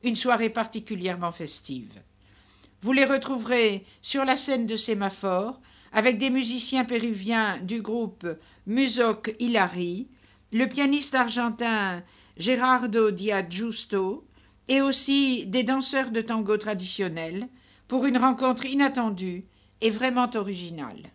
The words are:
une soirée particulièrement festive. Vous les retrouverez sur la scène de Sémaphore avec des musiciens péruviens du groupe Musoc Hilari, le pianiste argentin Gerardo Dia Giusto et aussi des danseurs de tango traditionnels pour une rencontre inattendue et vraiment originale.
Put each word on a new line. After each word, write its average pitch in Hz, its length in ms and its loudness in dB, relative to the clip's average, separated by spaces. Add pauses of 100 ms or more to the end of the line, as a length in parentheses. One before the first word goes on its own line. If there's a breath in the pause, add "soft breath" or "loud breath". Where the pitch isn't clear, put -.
une 233 120 0
soirée 226 340 2
particulièrement 185 840 -4
festive. 131 640 -10 (800 soft breath)
Vous 233 120 0
les 269 100 6
retrouverez 240 800 2 (160 loud breath)
sur 269 220 -2
la 269 140 2
scène 262 280 -2
de 220 120 -2
Sémaphore 202 840 -2 (320 soft breath)
avec 220 260 4
des 269 120 0
musiciens 254 560 0
péruviens 226 720 0
du 208 240 -4
groupe 220 440 -4 (420 loud breath)
Musoc 226 720 0
Hilari, 185 680 0 (460 soft breath)
le 233 120 2
pianiste 277 500 0
argentin 226 840 0 (360 soft breath)
Gerardo 233 760 4
Dia 190 360 -2
Giusto 202 760 -4 (440 soft breath)
et 269 120 4
aussi 277 680 2
des 233 160 2
danseurs 262 480 0
de 220 100 0
tango 220 340 0
traditionnels 185 920 -4 (400 soft breath)
pour 269 160 2
une 254 120 4
rencontre 254 480 2
inattendue 226 800 0 (360 soft breath)
et 220 80 4
vraiment 247 460 0
originale. 175 800 -8